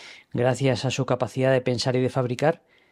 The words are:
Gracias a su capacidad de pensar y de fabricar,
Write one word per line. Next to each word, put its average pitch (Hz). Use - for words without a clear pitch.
Gracias 123
a 127
su 127
capacidad 131
de 131
pensar 123
y 127
de 127
fabricar, 131